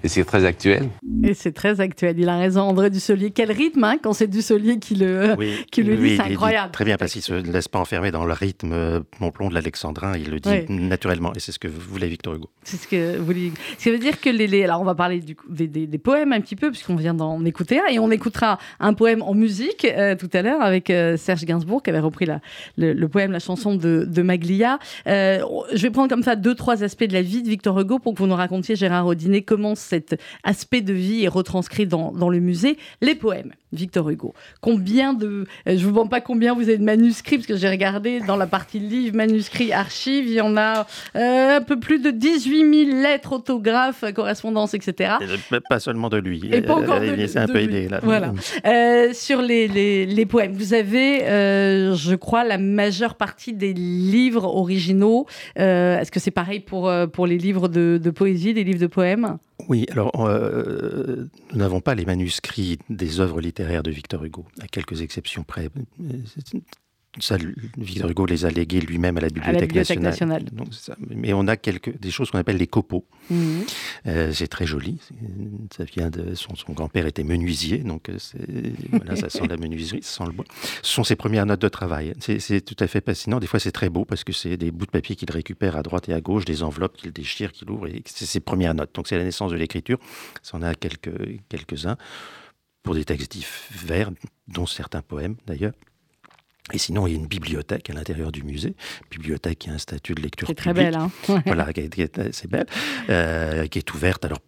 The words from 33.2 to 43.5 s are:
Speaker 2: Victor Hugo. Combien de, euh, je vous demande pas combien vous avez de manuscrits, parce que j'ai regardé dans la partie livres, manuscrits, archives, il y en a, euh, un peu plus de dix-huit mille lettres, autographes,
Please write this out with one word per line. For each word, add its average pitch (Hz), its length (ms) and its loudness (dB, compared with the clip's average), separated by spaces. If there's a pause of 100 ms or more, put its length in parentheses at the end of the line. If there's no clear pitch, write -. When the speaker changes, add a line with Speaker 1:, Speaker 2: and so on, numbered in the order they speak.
Speaker 2:
Victor 165 360 -2
Hugo. - 240 -6 (280)
Combien 233 500 4
de, 208 360 -2 (200)
euh, 185 100 4
je 175 60 2
vous 202 60 4
demande 214 200 4
pas 247 120 0
combien 240 320 2
vous 240 80 0
avez 220 160 4
de 202 80 2
manuscrits, 226 500 4
parce 233 120 -2
que 208 100 0
j'ai 190 120 2
regardé 202 520 0
dans 196 160 0
la 196 100 0
partie 190 320 -4
livres, 220 380 -2
manuscrits, 220 560 2
archives, 262 540 0
il 226 80 0
y 226 40 2
en 214 160 2
a, 214 320 2 (300)
euh, 254 400 4
un 285 40 4
peu 269 160 0
plus 294 220 2
de 269 100 2
dix-huit 277 540 4
mille 294 380 6
lettres, 285 320 2
autographes, 247 720 0 (100)